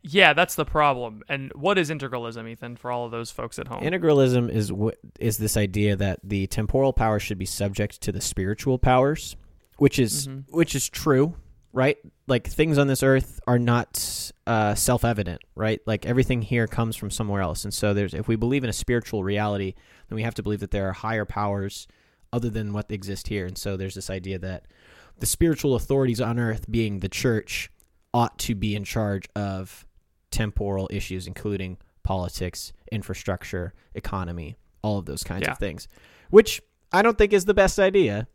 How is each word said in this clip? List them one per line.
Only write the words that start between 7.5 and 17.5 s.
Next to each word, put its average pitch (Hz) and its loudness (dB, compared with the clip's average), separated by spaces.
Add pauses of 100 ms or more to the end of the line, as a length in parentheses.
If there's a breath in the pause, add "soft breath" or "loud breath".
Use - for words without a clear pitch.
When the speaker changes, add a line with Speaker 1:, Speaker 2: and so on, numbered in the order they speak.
Speaker 2:
to 104 -2
the 123 -6
spiritual 110 -2
powers, 139 2 (420)
which 143 6
is, 139 0
Speaker 1:
Mm-hmm. 135 -12 (180)
Speaker 2:
which 160 2
is - -2
true, 165 2 (360)
right? 131 2 (300)
Like, 123 0
things 160 4
on 143 6
this 135 2
earth 135 4
are 123 4
not, - 0 (160)
uh, 107 2
self-evident, 110 0 (140)
right? 110 0
Like, 110 -2
everything 123 2
here 113 0
comes 113 -2
from 101 -8
somewhere 101 -2
else. 85 -4